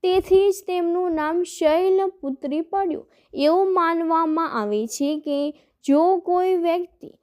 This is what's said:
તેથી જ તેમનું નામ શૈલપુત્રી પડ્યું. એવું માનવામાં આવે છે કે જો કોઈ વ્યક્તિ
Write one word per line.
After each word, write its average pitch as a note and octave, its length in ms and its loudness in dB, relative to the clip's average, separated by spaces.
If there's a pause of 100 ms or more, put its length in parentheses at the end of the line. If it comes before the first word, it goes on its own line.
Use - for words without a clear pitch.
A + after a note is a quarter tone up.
તેથી F#4+ 420 4
જ G4 200 0
તેમનું F4 520 -2
નામ D#4 300 -2
શૈલપુત્રી E4 1120 0
પડ્યું. F4+ 440 -4 (280)
એવું F#4 400 2
માનવામાં E4 800 0
આવે G#3 320 -2
છે C#4+ 220 -4 (100)
કે C#4+ 200 -4 (440)
જો D4 220 4 (140)
કોઈ F4+ 380 0
વ્યક્તિ E4+ 540 -4 (100)